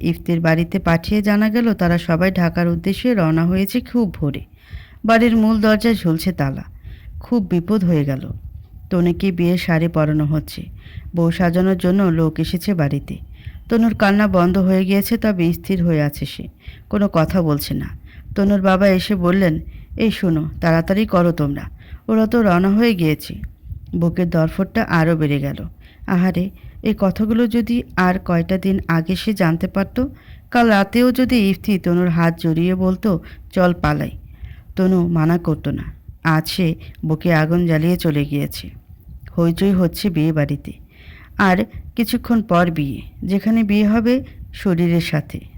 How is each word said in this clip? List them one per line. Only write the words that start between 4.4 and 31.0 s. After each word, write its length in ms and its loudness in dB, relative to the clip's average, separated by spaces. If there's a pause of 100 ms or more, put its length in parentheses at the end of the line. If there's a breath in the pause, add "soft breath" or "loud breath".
বাড়ির 320 4
মূল 240 4
দরজায় 340 4
ঝুলছে 380 0
তালা। 320 -4 (560 loud breath)
খুব 300 -2
বিপদ 340 0
হয়ে 200 2
গেল। 240 -4 (600)
তনুকে 420 2
বিয়ের 260 0
শাড়ি 300 0
পরানো 360 0
হচ্ছে। 380 -4 (540 loud breath)
বউ 140 2
সাজানোর 480 2
জন্য 240 2
লোক 380 0
এসেছে 340 -2
বাড়িতে। 420 -2 (520 loud breath)
তনুর 260 2
কান্না 340 4
বন্ধ 300 4
হয়ে 260 4
গিয়েছে, 340 0
তবে 340 0
স্থির 320 -2
হয়ে 180 2
আছে 240 -2
সে, 220 -14 (420 loud breath)
কোনো 220 0
কথা 300 2
বলছে 320 -2
না। 240 -8 (380 loud breath)
তনুর 260 2
বাবা 260 4
এসে 260 2
বললেন, 460 2 (360 loud breath)
"এই 140 0
শোনো, 400 -2 (100)
তাড়াতাড়ি 460 2
করো 260 2
তোমরা, 380 -4 (380 loud breath)
ওরা 180 2
তো 160 2
রওনা 260 4
হয়ে 260 4
গিয়েছে।" 400 -2 (600)
বুকের 340 0
দরফটটা 520 0
আরও 340 2
বেড়ে 240 0
গেল। 160 -6 (500 soft breath)
আহারে, 440 0 (320 loud breath)
এই 160 0
কথাগুলো 480 2
যদি 360 0 (140)
আর 220 2
কয়টা 400 0
দিন 300 0
আগে 280 0
সে 180 -4
জানতে 320 0
পারত। 400 -2 (440 loud breath)
কাল 180 4
রাতেও 440 4